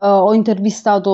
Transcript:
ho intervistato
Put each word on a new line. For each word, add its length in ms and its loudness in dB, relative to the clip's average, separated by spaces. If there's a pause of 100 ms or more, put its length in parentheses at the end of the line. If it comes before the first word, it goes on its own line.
ho 260 2
intervistato 800 -2